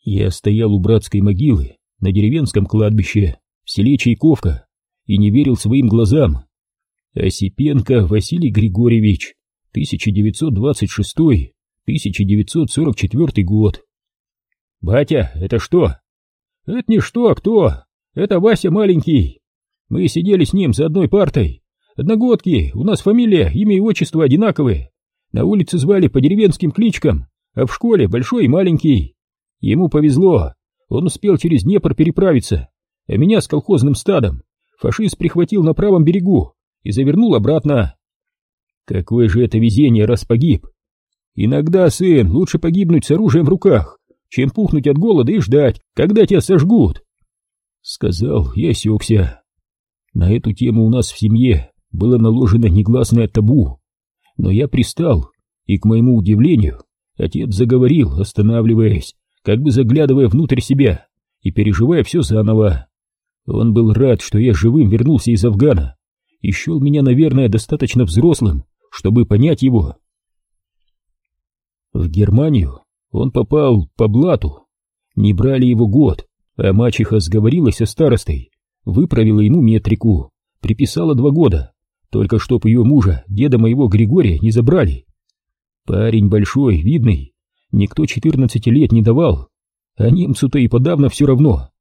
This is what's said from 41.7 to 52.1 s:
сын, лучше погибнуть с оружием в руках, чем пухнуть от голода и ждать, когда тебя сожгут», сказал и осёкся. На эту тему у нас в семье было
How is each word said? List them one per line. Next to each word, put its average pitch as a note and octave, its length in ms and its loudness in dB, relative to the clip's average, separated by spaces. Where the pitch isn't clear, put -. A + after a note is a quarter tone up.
сын, D3+ 400 2
лучше D#3+ 280 -2
погибнуть E3 460 0
с - 60 -6
оружием E3+ 340 2
в - 40 2
руках, F3 500 0
чем C#3 220 -2
пухнуть D#3 360 -2
от C#3 100 2
голода E3 360 2
и A3 80 0
ждать, B2+ 400 0
когда G#3 300 2
тебя F3+ 160 2
сожгут», F3 600 2
сказал F2+ 680 -4
и B2 140 -4
осёкся. G#2+ 760 -2
На F#2 200 0
эту A2 200 -2
тему A2+ 320 0
у A2 60 2
нас B2 200 -2
в - 80 -20
семье A2 520 0
было A#2 280 0